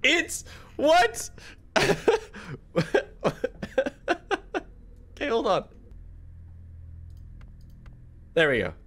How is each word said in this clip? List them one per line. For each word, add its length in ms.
it's, 400
what? 540
<laughs> 40
Okay, 120
hold 180
on. 160
There 160
we 100
go. 140